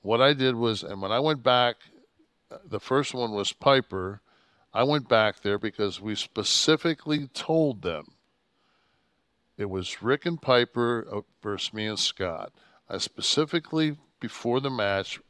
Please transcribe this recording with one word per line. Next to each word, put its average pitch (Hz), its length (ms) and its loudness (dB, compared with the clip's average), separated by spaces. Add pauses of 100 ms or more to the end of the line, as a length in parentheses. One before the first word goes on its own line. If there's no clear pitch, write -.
What 113 220 2
I 143 100 6
did 131 220 2
was, 117 280 0
and 98 200 -10
when 98 100 -2
I 120 80 2
went 147 220 0
back, 123 340 4 (880)
the 113 160 -6
first 135 320 -2
one 120 200 -4
was 101 200 -2
Piper. 101 720 0 (500)
I 110 120 2
went 143 260 0
back 107 320 4
there 101 160 0
because 104 420 -2
we 107 140 -6
specifically 151 1200 0
told 151 480 0
them 82 300 -6 (1500)
it 101 100 -4
was 92 340 -6
Rick 127 220 0
and 170 160 -4
Piper, 120 720 2
uh, 104 80 -6 (220)
versus 104 320 -6
me 107 120 -4
and 107 120 -4
Scott. - 540 -4 (360)
I 95 100 -6
specifically, 156 1000 -2 (240)
before 120 400 -2
the 139 100 -4
match 101 480 -2 (120)